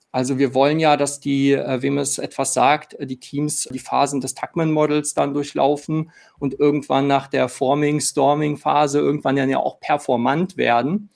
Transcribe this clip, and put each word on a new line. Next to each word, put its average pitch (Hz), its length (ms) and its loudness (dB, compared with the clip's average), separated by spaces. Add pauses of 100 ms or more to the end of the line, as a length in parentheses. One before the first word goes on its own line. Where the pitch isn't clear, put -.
(120)
Also 127 260 -2
wir 131 140 2
wollen 139 260 4
ja, 151 200 4
dass 143 220 -2
die, 139 320 2
äh, 135 280 -2
wem 139 160 0
es 139 220 -4
etwas - 340 -4
sagt, 139 420 2
äh, 147 120 -10
die 127 120 -10
Teams 151 540 -6
die 131 60 -8
Phasen 139 420 -2
des 131 140 -6
Tuckman-Models 151 800 0
dann 143 180 0
durchlaufen 147 800 -2 (280)
und 139 220 -4
irgendwann 143 460 2
nach 139 220 0
der 131 200 0
Forming-, 147 520 0
Storming-Phase 147 1000 0
irgendwann 143 380 0
dann 135 120 0
ja 135 100 0
auch - 220 -4
performant 143 800 -2
werden. 127 580 0